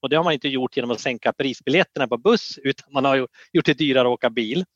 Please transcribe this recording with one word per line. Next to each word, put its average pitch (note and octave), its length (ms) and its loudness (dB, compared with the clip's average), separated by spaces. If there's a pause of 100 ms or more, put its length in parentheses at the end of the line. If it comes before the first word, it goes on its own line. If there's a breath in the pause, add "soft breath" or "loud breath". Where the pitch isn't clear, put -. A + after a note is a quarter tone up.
Och C3+ 80 -6
det C#3+ 60 2
har E3 80 4
man E3+ 100 2
inte C#3+ 160 -4
gjort C3 260 -4
genom A#2+ 160 -2
att A2+ 80 -2
sänka A#2+ 340 -4
prisbiljetterna C3+ 720 -2
på A#2+ 100 -2
buss, G3+ 460 0
utan C#3 300 -6
man C#3 120 0
har C3+ 100 4
ju C3 120 0 (260 soft breath)
gjort E3 120 2
det D3+ 80 2
dyrare C3 340 2
att B2 60 2
åka B2 160 -2
bil. A#2+ 360 -4 (100)